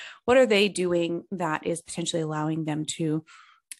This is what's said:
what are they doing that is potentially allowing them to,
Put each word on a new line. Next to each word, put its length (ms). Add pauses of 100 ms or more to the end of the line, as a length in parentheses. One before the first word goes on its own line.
(240)
what 120
are 100
they 220
doing 640
that 340
is 180
potentially 400
allowing 420
them 200 (120)
to, 280 (560)